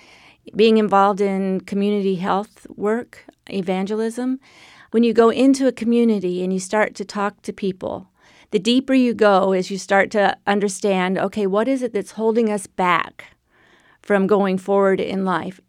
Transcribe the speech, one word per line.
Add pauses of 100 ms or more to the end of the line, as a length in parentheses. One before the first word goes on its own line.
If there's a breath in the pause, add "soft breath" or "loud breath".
(540 loud breath)
being
involved
in
community
health
work, (240)
evangelism. (520 loud breath)
When
you
go
into
a
community
and
you
start
to
talk
to
people, (420 soft breath)
the
deeper
you
go
is
you
start
to
understand,
okay,
what
is
it
that's
holding
us
back (640 soft breath)
from
going
forward
in
life?